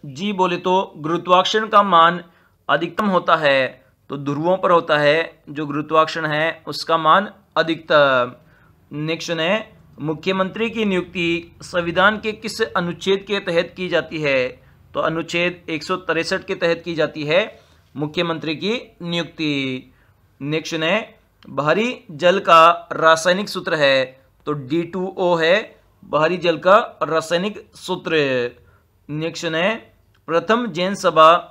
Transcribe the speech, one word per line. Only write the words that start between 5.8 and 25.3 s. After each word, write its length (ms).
है, 400
उसका 320
मान 300
अधिकतम। 800
नेक्स्ट 420
है, 380
मुख्यमंत्री 680
की 140
नियुक्ति 800
संविधान 560
के 140
किस 280
अनुच्छेद 640
के 160
तहत 340
की 120
जाती 320
है? 280
तो 80
अनुच्छेद 680
एक 140
सौ 160
तिरसठ 460
के 120
तहत 280
की 100
जाती 300
है 160
मुख्यमंत्री 640
की 240
नियुक्ति। 920
नेक्स्ट 360
है, 420
बाहरी 640
जल 280
का 540
रासायनिक 540
सूत्र 280
है, 280
तो 60
डी 320
टू 340
ओ 180